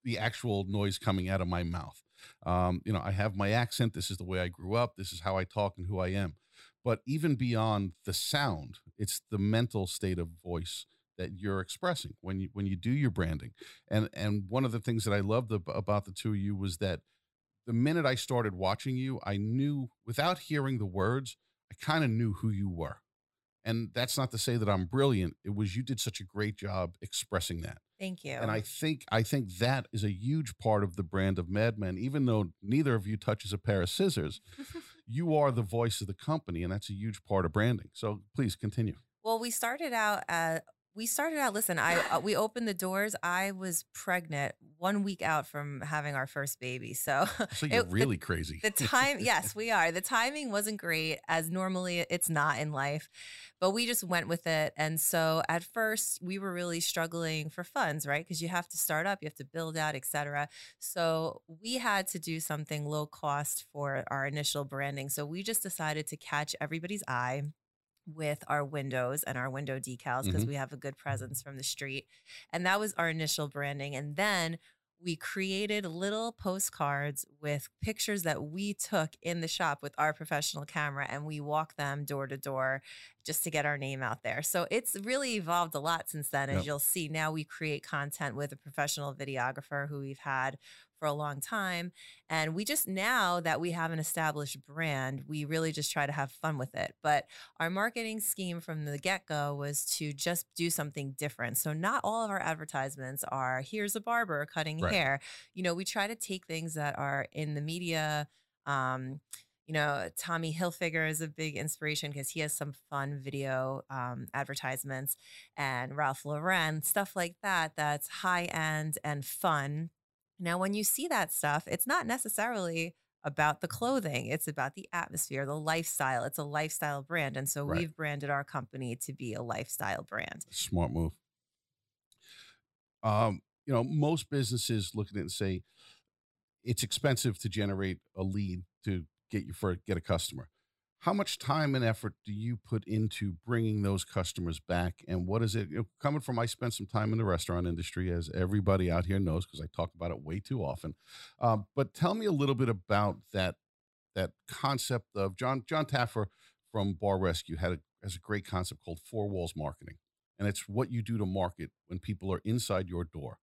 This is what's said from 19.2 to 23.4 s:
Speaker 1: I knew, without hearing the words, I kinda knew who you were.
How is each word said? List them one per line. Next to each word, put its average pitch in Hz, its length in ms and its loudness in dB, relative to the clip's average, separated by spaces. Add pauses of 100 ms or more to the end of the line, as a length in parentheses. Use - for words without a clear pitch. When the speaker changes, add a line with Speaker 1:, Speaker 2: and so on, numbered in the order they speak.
Speaker 1:
I 101 140 0
knew, 131 520 2 (160)
without 151 340 2
hearing 135 400 0
the 104 80 0
words, 110 500 2 (340)
I - 40 -16
kinda 151 340 4
knew 113 240 4
who 110 180 0
you 98 180 0
were. 82 300 -4 (680)